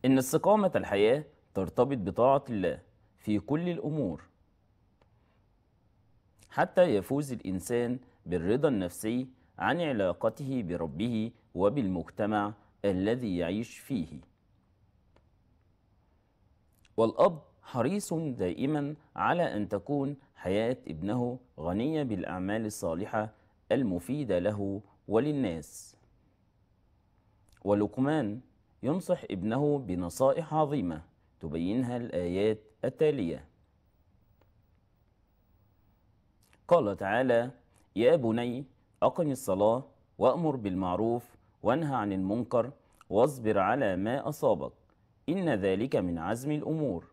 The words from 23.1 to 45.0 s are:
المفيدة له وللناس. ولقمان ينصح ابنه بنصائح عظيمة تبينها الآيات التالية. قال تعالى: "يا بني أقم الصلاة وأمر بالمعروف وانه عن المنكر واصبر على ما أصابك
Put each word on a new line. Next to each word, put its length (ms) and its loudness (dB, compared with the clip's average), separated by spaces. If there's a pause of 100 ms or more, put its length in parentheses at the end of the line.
المفيدة 680 0
له 420 -2 (260)
وللناس. 880 -2 (1700)
ولقمان 800 0 (420)
ينصح 480 -2
ابنه 480 0
بنصائح 720 0
عظيمة 480 0 (380)
تبينها 580 -2
الآيات 640 -2 (260)
التالية. 600 0 (3250)
قال 300 4
تعالى: 540 2 (440)
"يا 200 6
بني 500 -2 (380)
أقم 280 2
الصلاة 520 2 (340)
وأمر 380 2
بالمعروف 800 -2 (280)
وانه 320 2
عن 180 -2
المنكر 580 0 (380)
واصبر 500 2
على 360 2
ما 340 -2
أصابك 440 0 (560)